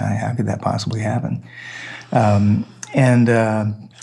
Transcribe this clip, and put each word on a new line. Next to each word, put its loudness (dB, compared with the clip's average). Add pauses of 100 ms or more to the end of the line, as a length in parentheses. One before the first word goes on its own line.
how -2
could -2
that -4
possibly -4
happen?" -4 (720)
Um, 2 (280)
and, 4
uh, 2 (380)